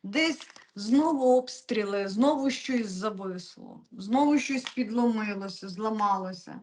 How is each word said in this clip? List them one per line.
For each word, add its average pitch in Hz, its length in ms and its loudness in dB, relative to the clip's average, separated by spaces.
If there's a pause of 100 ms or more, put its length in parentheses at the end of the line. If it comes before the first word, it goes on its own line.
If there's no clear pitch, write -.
десь 285 440 -2 (280)
знову 254 640 4
обстріли, 202 680 -2
знову 269 420 2
щось 240 400 -2
зависло, 190 1000 -8
знову 262 480 2
щось 254 240 -2
підломилося, 214 1040 -2
зламалося. 196 920 -2